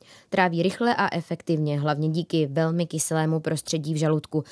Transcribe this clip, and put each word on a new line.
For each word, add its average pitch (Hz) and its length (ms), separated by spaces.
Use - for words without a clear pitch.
Tráví 170 340
rychle 233 320
a 190 220
efektivně, 156 640
hlavně 151 280
díky 160 380
velmi 160 400
kyselému 160 540
prostředí 156 540
v - 20
žaludku. 156 560